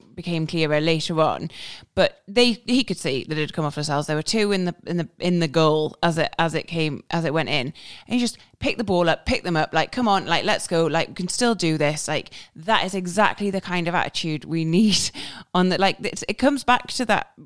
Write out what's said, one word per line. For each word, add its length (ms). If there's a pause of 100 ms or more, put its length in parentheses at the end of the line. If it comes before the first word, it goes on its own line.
(160)
became 320
clearer 320
later 400
on. 280 (460)
But 320
they, 260 (140)
he 160
could 160
see 300
that 100
it 20
had 120
come 120
off 120
Lascelles. 320
There 80
were 60
two 280
in 140
the, 100 (100)
in 120
the, 120 (120)
in 180
the 100
goal 540
as 160
it, 220
as 160
it 100
came, 460
as 120
it 80
went 160
in. 200
And 60 (400)
he 40
just 180 (220)
picked 200
the 60
ball 240
up, 180
picked 180
them 120
up, 180
like, 180
"Come 160
on, 180
like, 180
let's 220
go, 200
like, 220
we 60
can 140
still 260
do 220
this." 320
Like, 220 (260)
that 300
is 80
exactly 560
the 100
kind 260
of 80
attitude 520
we 180
need 340 (280)
<laughs> 280
on 140
the, 100
like, 240
it's, 240
it 120
comes 260
back 240
to 160
that, 280 (140)